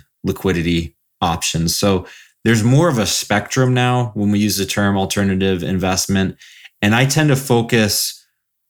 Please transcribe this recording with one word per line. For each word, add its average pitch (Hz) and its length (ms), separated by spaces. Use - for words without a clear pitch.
liquidity 85 720
options. 85 560
So 95 320
there's 113 180
more 135 240
of 151 100
a 104 80
spectrum 127 680
now 123 400
when 104 180
we 101 80
use 104 160
the 95 100
term 101 320
alternative 95 640
investment. 95 760
And 104 140
I 127 100
tend 151 240
to 135 60
focus 113 880